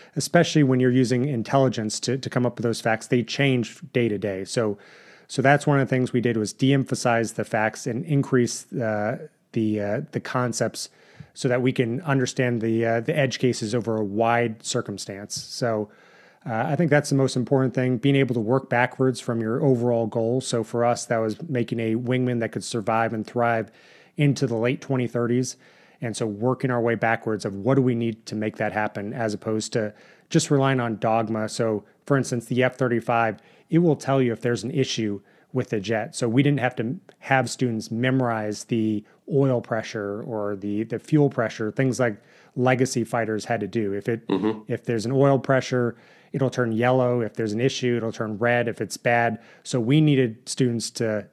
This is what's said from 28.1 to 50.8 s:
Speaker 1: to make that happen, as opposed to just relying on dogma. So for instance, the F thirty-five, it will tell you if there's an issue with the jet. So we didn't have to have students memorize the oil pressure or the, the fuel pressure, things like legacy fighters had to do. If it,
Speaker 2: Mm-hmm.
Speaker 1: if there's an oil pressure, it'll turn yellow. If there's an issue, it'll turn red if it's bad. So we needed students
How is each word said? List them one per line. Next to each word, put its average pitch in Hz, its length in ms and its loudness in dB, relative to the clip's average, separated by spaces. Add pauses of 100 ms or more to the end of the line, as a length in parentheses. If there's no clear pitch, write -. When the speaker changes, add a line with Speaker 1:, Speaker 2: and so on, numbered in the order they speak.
Speaker 1:
to - 80 -8
make 107 220 -4
that 107 140 -2
happen, 104 400 -4
as 113 220 -2
opposed 110 400 -4
to 107 200 -2 (360)
just - 200 2
relying 135 300 4
on 117 200 -2
dogma. 110 500 0
So 110 340 -2 (220)
for 143 100 2
instance, 123 300 0
the 123 180 2
F 127 140 0
thirty-five, 117 600 0 (300)
it 160 100 4
will 160 180 4
tell 135 240 2
you 120 100 2
if 110 80 -4
there's 120 240 -2
an 113 80 -6
issue 113 480 -2 (320)
with 123 200 -4
the 110 100 0
jet. 107 340 -4
So 120 140 -2
we 127 140 4
didn't 143 180 0
have 127 160 -2
to 123 200 -4 (220)
have 131 300 0
students 117 420 -4
memorize 117 720 -2
the 110 380 0 (260)
oil 139 300 2
pressure 107 600 -6
or 104 340 -6
the, 104 280 -4
the 113 160 -6
fuel 147 300 4
pressure, 110 420 -2
things 127 280 0
like 120 160 2 (400)
legacy 127 480 2
fighters 110 420 -2
had 117 140 -2
to 104 80 -4
do. 101 240 -2
If 101 160 -6
it, 117 220 -2
Speaker 2:
Mm-hmm. 107 420 -2
Speaker 1:
if 113 140 -4
there's 113 200 -2
an 120 60 -2
oil 135 280 4
pressure, 123 560 0 (380)
it'll 131 160 0
turn 120 240 0
yellow. 123 480 4
If 107 140 -4
there's 110 180 -2
an 113 80 -2
issue, 123 340 0
it'll 113 160 -2
turn 107 260 -6
red 120 300 2
if 110 140 -4
it's 104 160 -6
bad. 117 420 2 (240)
So - 160 -2
we 131 220 4
needed 131 480 2
students 117 420 0